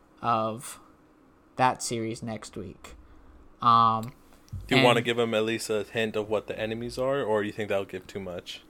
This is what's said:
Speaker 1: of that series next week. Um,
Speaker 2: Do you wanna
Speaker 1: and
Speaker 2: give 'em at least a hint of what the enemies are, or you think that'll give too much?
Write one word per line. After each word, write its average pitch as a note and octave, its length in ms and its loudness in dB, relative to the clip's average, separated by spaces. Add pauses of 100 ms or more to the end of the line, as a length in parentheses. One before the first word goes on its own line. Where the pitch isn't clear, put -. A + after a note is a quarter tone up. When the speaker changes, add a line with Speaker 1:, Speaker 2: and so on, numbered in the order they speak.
(220)
Speaker 1:
of A2+ 580 -2 (760)
that B2+ 260 2
series A2+ 400 -6
next A2+ 340 -10
week. - 400 -14 (680)
Um, A#2 500 4 (540)
Speaker 2:
Do C3 100 4
you C3+ 60 6
wanna A#2+ 140 8
Speaker 1:
and A#2 80 0
Speaker 2:
give A#2 140 0
'em A#2 140 2
at A2 100 4
least A2+ 260 -2
a G#2+ 140 0
hint A2 320 -2
of G#2+ 140 -2
what G#2 180 -2
the - 100 -8
enemies A2+ 400 -6
are, C3+ 240 -2
or G#2+ 220 2
you G#2 80 -4
think G#2 180 -6
that'll G2 160 0
give F#2 220 -12
too - 120 -10
much? F2+ 500 -10